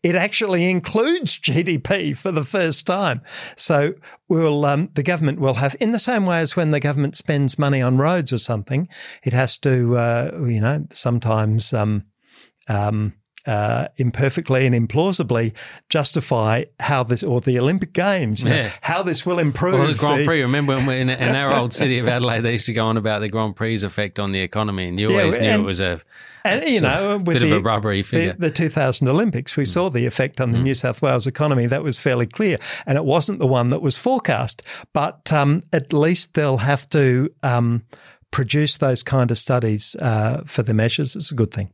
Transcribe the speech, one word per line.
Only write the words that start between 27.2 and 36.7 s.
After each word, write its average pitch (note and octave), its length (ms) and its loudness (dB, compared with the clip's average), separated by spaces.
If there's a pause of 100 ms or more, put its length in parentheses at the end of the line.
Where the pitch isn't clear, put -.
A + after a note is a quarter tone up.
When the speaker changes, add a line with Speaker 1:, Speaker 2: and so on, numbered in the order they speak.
Speaker 2:
bit A#2+ 80 2
of A2 80 4
Speaker 1:
the, - 60 4
Speaker 2:
a G2 40 -2
rubbery G#2 400 0
Speaker 1:
the, - 60 -4
Speaker 2:
figure. - 280 0
Speaker 1:
the D3+ 140 -2
two D#3 200 0
thousand C3 400 0
Olympics, D#3 460 0
we C#3+ 100 0
Speaker 2:
Mm. - 20 -2
Speaker 1:
saw F3 240 0
the A#2+ 160 0
effect B2+ 340 -2
on B2 100 0
the A#2 60 2
Speaker 2:
Mm. A#2+ 60 2
Speaker 1:
New C3+ 100 2
South B2 300 -2
Wales B2 240 2
economy. C3+ 400 0
That C#3 160 -2
was C#3 160 -4
fairly B2 260 0
clear, G#3 320 0 (300)
and C3 100 2
it D#3 80 -2
wasn't D#3+ 320 2
the - 80 0
one B2 240 2
that C#3+ 140 0
was C#3 120 0
forecast. E3 680 -2 (280)
But, - 400 -4
um, D3 300 2 (100)
at D3+ 220 -2
least D#3+ 400 2
they'll C#3+ 240 2
have C3 320 0